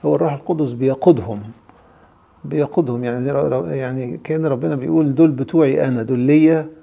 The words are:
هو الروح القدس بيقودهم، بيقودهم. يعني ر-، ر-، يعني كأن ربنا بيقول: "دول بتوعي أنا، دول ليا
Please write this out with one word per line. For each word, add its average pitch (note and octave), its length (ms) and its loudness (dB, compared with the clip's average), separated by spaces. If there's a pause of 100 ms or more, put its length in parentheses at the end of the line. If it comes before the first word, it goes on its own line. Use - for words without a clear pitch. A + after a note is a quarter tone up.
هو D3+ 100 2
الروح D3+ 180 0
القدس C#3+ 400 -4
بيقودهم، A#2+ 680 0 (1000)
بيقودهم. C#3+ 600 -2
يعني B2 260 -4
ر-، C#3+ 180 0
ر-، C#3 200 -2
يعني C3 480 -6
كأن D#3+ 300 -4
ربنا D3 300 -2
بيقول: D3+ 380 0
"دول D#3+ 160 6
بتوعي C3+ 580 0
أنا، B2 140 -2
دول B2 160 -2
ليا D#3 500 4 (140)